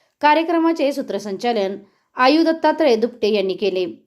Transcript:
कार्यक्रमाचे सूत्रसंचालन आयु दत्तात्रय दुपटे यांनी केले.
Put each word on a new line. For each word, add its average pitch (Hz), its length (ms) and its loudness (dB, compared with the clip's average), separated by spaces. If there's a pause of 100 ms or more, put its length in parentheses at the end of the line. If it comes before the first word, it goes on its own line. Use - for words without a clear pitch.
(220)
कार्यक्रमाचे 330 720 2
सूत्रसंचालन 196 840 -4 (400)
आयु 277 260 4
दत्तात्रय 311 520 2
दुपटे 220 380 -2
यांनी 190 200 0
केले. 185 320 -2 (220)